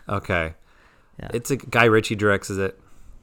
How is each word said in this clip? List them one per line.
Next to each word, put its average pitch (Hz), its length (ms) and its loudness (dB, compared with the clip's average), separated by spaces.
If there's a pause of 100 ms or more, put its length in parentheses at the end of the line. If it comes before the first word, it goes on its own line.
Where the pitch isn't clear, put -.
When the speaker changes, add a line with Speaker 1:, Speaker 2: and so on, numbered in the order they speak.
Speaker 1:
Okay. 87 460 -2 (640)
Speaker 2:
Yeah. - 140 -12
Speaker 1:
It's 120 180 -4
a, 135 60 0
Guy 120 280 2
Ritchie 110 300 4
directs 101 340 0
it. 95 300 -4 (440)